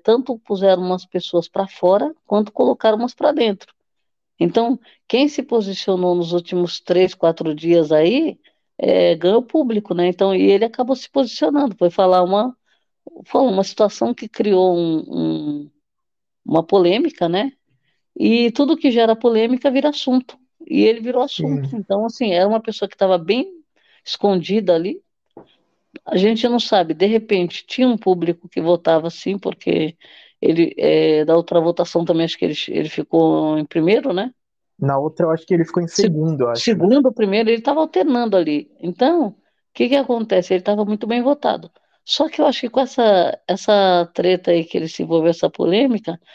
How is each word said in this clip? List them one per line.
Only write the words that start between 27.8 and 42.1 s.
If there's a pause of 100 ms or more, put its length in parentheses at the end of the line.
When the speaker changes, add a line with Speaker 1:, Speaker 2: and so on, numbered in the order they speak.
Speaker 1:
um
público
que
votava
sim,
porque (460)
ele,
é,
da
outra
votação
também,
acho
que
ele, (160)
ele
ficou
em
primeiro,
né? (460)
Speaker 2:
Na
outra,
eu
acho
que
ele
ficou
em
Speaker 1:
Se-,
Speaker 2:
segundo,
eu
acho.
Speaker 1:
segundo,
primeiro,
ele
tava
alternando
ali. (100)
Então,
o (380)
que
que
acontece?
Ele
tava
muito
bem
votado. (340)
Só